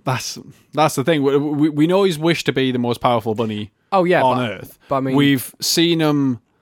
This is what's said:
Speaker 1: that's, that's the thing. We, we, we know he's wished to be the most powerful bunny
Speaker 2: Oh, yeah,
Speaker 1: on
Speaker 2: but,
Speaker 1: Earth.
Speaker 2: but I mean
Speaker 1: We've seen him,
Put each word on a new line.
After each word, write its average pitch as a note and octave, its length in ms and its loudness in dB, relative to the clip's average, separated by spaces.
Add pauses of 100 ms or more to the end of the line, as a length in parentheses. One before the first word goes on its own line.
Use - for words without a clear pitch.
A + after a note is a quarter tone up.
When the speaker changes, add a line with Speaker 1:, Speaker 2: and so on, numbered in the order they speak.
Speaker 1:
that's, - 340 -4 (360)
that's D3+ 220 2
the C#3 80 -2
thing. D3+ 200 0
We, C#3 140 4
we, D3+ 320 0
we D3+ 180 2
know F#3+ 160 2
he's F3 160 0
wished D#3+ 280 0
to C3+ 60 2
be C3 180 0
the B2 80 -2
most A#2+ 220 -2
powerful A#2+ 340 0
bunny G#2+ 360 -6 (200)
Speaker 2:
Oh, F#3+ 120 2
yeah, E3+ 180 2
Speaker 1:
on B2+ 160 2
Speaker 2:
but, B2 140 -2
Speaker 1:
Earth. - 360 -16
Speaker 2:
but C#3 100 -2
I - 20 -2
mean C3+ 160 -2
Speaker 1:
We've C#3 440 0
seen E3+ 400 0
him, C#3+ 400 0 (220)